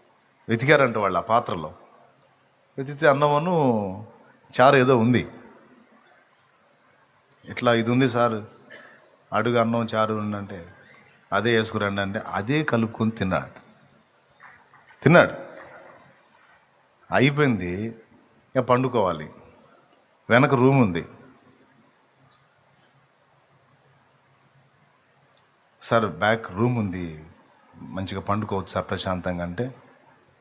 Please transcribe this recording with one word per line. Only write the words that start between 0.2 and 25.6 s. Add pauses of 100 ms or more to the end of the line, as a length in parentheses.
వెతికారంట
వాళ్ళు
ఆ
పాత్రలో. (1040)
వెతికితే
అన్నమును (1080)
చారు
ఏదో
ఉంది. (2250)
"ఇట్లా
ఇది
ఉంది
సార్, (920)
అడుగు
అన్నం
చారు
ఉందంటే, (680)
అదే
వేసుకురండి"
అంటే
అదే
కలుపుకొని
తిన్నాడు. (1400)
తిన్నాడు, (1800)
అయిపోయింది, (680)
ఇక
పండుకోవాలి. (1000)
వెనక
రూమ్
ఉంది (4000)